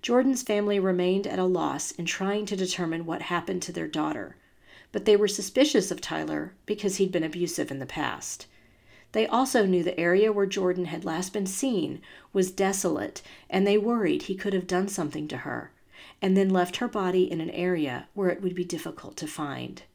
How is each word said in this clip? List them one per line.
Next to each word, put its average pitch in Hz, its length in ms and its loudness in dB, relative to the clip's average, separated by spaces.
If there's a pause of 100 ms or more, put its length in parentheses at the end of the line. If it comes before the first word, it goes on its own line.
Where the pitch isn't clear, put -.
Jordan's 247 420 2
family 208 360 0
remained 185 480 2
at 185 120 -4
a 185 40 2
loss 156 480 0
in 175 140 -6
trying 202 400 -2
to 202 100 -4
determine 175 500 -2
what 165 180 -6
happened 175 400 -2
to 175 100 -10
their 170 120 -4
daughter, 151 520 -6 (560)
but 196 100 -2
they 208 140 8
were 208 100 4
suspicious 208 640 2
of 156 80 -4
Tyler 156 540 -6 (120)
because 208 300 -2
he'd 190 160 2
been 165 140 0
abusive 170 440 -4
in 135 100 -8
the 131 60 -6
past. - 600 -6 (680)
They 220 160 2
also 247 380 4
knew 180 180 4
the - 160 -2
area 190 320 6
where 202 140 2
Jordan 185 400 0
had 165 180 -6
last 180 300 -4
been 196 140 -2
seen 190 540 -2 (300)
was 185 180 2
desolate, 190 720 0 (280)
and 190 180 4
they 202 100 6
worried 214 460 2
he 190 120 -4
could 196 180 -4
have 180 140 0
done 185 200 0
something 151 400 -4
to - 120 -8
her, 127 340 -8 (480)
and 190 160 4
then 190 120 6
left 180 280 2
her 247 100 -2
body 185 420 2
in 165 120 -2
an 160 80 -4
area 165 640 -2
where 196 160 2
it 175 120 -2
would 180 140 -2
be 180 80 -2
difficult - 540 -8
to 156 100 -8
find. 131 560 -8 (120)